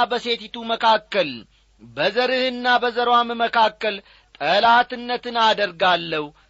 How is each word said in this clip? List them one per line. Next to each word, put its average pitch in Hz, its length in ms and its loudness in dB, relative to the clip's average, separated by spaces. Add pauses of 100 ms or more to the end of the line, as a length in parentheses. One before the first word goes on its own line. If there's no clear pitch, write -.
በሴቲቱ 233 600 -4
መካከል፣ 220 680 0 (520)
በዘርህና 247 840 -2 (120)
በዘሯም 240 580 2
መካከል 220 600 0 (380)
ጠላትነትን 233 1040 0
አደርጋለሁ» 180 880 0 (260)